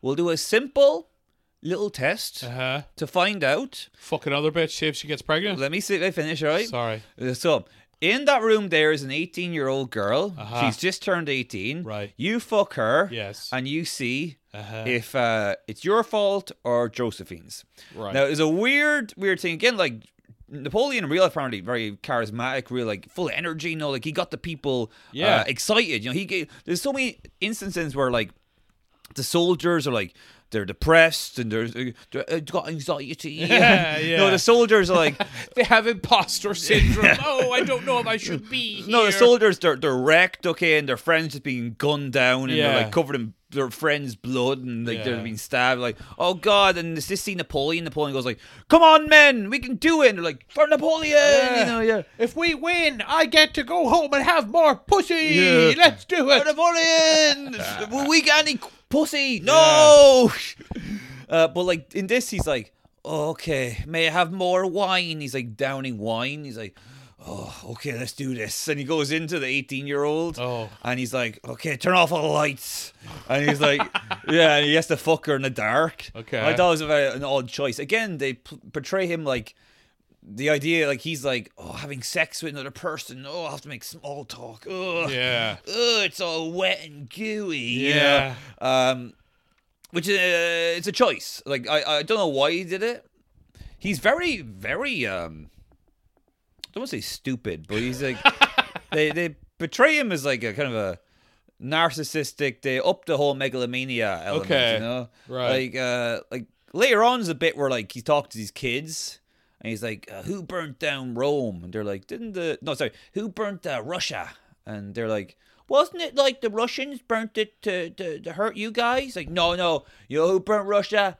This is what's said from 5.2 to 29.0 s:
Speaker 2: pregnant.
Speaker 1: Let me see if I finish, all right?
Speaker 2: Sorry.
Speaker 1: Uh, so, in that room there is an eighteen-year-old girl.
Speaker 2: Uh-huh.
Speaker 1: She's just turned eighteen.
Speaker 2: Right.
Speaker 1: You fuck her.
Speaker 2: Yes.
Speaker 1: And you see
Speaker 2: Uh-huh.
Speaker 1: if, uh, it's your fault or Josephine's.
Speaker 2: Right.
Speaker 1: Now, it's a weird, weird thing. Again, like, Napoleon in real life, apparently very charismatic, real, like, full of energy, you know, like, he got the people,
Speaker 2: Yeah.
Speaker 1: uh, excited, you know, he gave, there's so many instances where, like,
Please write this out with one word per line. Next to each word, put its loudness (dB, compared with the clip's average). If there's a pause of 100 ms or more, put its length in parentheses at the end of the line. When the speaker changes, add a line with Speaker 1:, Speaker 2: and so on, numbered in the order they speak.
Speaker 2:
pregnant. -2
Speaker 1:
Let -4
me -4
see -4
if -2
I 0
finish, -4
all 0
right? 0
Speaker 2:
Sorry. -6 (180)
Speaker 1:
Uh, -4
so, 0 (360)
in 0
that 4
room 2
there 4
is -2
an -8
eighteen-year-old -4
girl. -2
Speaker 2:
Uh-huh. -4
Speaker 1:
She's -2
just -4
turned -2
eighteen. -6
Speaker 2:
Right. -10
Speaker 1:
You -2
fuck -2
her. 0
Speaker 2:
Yes. -10
Speaker 1:
And -4
you -4
see -6 (160)
Speaker 2:
Uh-huh. -12
Speaker 1:
if, -4
uh, 0 (120)
it's -12
your 2
fault -2 (120)
or 0
Josephine's. -8 (320)
Speaker 2:
Right. -8
Speaker 1:
Now, 2
it's 0
a 4
weird, 0
weird -2
thing. -4
Again, 0
like, -2 (460)
Napoleon -4
in -6
real 4
life, 4
apparently -6
very -6 (100)
charismatic, -4
real, -4
like, -6
full -6
of -6
energy, -6
you -6
know, -4
like, -6
he -8
got -4
the -10
people, -6 (220)
Speaker 2:
Yeah. 2
Speaker 1:
uh, -2
excited, -2
you -6
know, -6
he -4
gave, -6 (160)
there's -4
so -2
many -4 (200)
instances -6
where, 0
like, -2 (840)